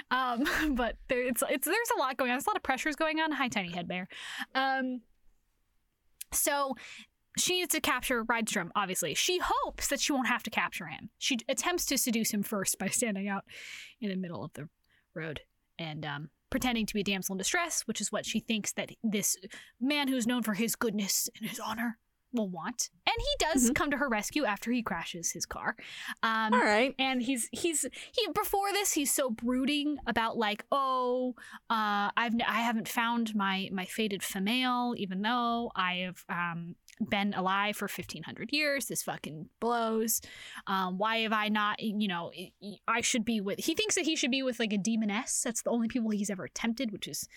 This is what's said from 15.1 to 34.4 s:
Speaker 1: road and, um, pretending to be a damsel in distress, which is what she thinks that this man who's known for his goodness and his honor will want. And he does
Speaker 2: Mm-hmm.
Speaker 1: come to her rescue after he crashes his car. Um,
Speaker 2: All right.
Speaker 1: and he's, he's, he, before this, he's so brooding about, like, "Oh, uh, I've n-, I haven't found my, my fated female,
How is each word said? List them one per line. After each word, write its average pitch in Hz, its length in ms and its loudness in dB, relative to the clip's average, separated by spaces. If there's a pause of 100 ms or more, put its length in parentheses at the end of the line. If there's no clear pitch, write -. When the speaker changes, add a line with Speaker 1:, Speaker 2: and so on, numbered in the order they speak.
Speaker 1:
road 160 260 -6 (360)
and, 156 280 -8
um, 147 240 -6 (200)
pretending 233 360 2
to - 80 -6
be 214 80 0
a - 20 2
damsel 196 300 -2
in 190 60 -4
distress, 339 480 0
which 214 120 -4
is 208 120 -2
what 196 160 -2
she 220 120 0
thinks 208 340 -2
that - 180 -6 (120)
this 208 320 0 (460)
man 285 260 2
who's 254 200 2
known 247 160 2
for 214 100 0
his 226 220 0
goodness 208 520 0 (120)
and 220 100 -6
his - 100 -8
honor 220 380 -2 (340)
will 220 180 0
want. 180 400 -4 (180)
And 415 120 2
he 523 260 2
does 302 200 4
Speaker 2:
Mm-hmm. 233 80 4
Speaker 1:
come 302 180 2
to 277 60 2
her 277 120 2
rescue 226 360 0
after 208 260 0
he 247 100 2
crashes 170 500 -4
his 160 140 -6
car. - 300 -4 (480)
Um, 220 300 2
Speaker 2:
All 233 80 6
right. 226 360 4
Speaker 1:
and 262 240 2
he's, 240 300 0
he's, 330 300 0 (300)
he, 440 220 0
before 403 380 2
this, 392 220 2
he's 285 200 2
so 269 160 2
brooding 269 680 2 (100)
about, 226 280 0
like, 208 360 0
"Oh, 254 640 2 (340)
uh, 208 480 2
I've 226 160 2
n-, 233 140 2
I 214 140 2
haven't 233 260 2
found 233 480 0
my, 196 360 2
my 185 140 -2
fated 196 380 -2
female, 247 760 0